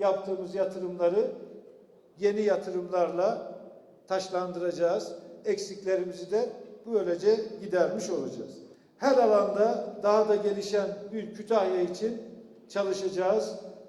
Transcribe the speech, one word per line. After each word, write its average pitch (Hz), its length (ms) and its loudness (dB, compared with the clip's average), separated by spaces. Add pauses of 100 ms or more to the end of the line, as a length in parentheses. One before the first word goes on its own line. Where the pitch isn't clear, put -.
yaptığımız 190 540 -2
yatırımları 180 760 0 (880)
yeni 202 220 2
yatırımlarla 180 1120 0 (560)
taşlandıracağız. 180 1040 -2 (320)
Eksiklerimizi 180 880 -2
de 226 180 0 (380)
böylece 202 540 2 (200)
gidermiş 180 500 0
olacağız. - 480 -6 (400)
Her 254 200 4
alanda 214 840 4
daha 214 260 6
da 214 80 6
gelişen 202 500 0 (260)
bir 214 220 -8
Kütahya 190 460 2
için 214 420 -2 (460)
çalışacağız. 190 840 0 (340)